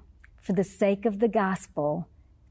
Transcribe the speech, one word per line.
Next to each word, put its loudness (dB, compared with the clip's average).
for -2
the 2
sake 0
of -2
the 2
gospel, -2